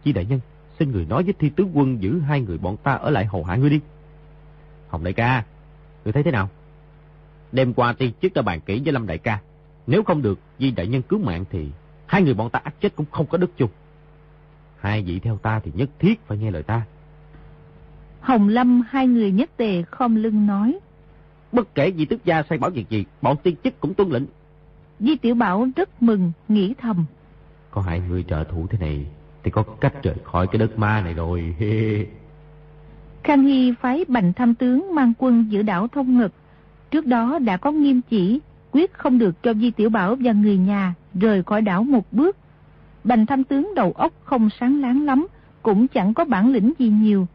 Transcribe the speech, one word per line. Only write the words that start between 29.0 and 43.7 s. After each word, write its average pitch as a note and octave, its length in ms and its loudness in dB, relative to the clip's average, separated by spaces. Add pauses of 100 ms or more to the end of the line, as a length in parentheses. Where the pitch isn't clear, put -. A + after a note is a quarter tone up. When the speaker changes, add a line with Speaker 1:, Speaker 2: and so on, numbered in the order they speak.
Speaker 1:
thì - 40 -4
có G#2+ 120 0
cách - 400 -4
rời - 200 -2
khỏi F2+ 240 -2
cái G#2+ 120 -2
đất A2 200 -2
ma G#2+ 220 0
này E2+ 120 -6
rồi. E2+ 460 -6
<laughs> G#2+ 480 -2 (1160)
Speaker 2:
Khang C#4+ 200 4
Hy C4 380 4
phái C4+ 260 -2
Bành G#3+ 260 2
Tham A#3 220 2
Tướng C#4 400 0
mang B3+ 220 4
quân A#3 320 4
giữ G#3 120 0
đảo G#3 260 -2
Thông B3+ 300 0
Ngực. A3 140 2 (600)
Trước D#4 140 0
đó B3 340 0
đã G#3 180 0
có C#4 140 -2
nghiêm C#4+ 380 4
chỉ, G#3+ 300 2 (320)
quyết D#4+ 220 2
không B3+ 240 2
được G3 260 2
cho A#3 100 2
Di A3 180 0
Tiểu A3 180 2
Bảo G#3+ 300 0
và B3 120 2
người G#3 260 4
nhà F#3+ 360 0 (200)
rời G3 300 2
khỏi G#3 180 0
đảo G3+ 220 0
một C4 280 2
bước. D#4+ 260 2 (680)
Bành A3 220 4
Tham C4+ 180 0
Tướng D4+ 320 -2